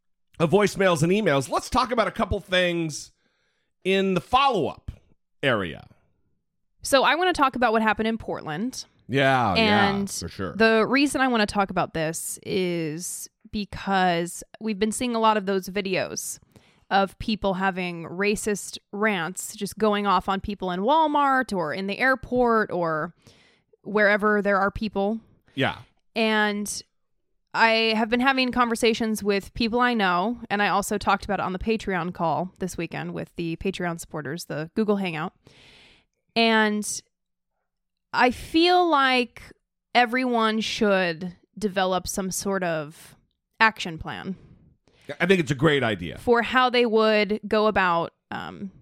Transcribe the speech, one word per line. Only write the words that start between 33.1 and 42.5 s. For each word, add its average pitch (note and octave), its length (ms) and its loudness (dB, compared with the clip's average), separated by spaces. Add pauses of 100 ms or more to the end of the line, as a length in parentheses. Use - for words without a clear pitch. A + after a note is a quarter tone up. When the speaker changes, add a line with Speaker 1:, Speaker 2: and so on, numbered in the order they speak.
Speaker 2:
with D#3 220 -10
the E3 220 -4
Patreon F3 420 -6
supporters, D3+ 460 -10
the D#3 300 -8
Google G#3+ 220 0
Hangout. F3 360 -6 (1000)
And A3 640 2 (1080)
I A#3+ 200 4
feel F4 560 2
like C4 540 0 (540)
everyone A#3 640 2
should F#3 760 0 (220)
develop F#3 500 -2
some F#3+ 240 -6
sort G3 320 -4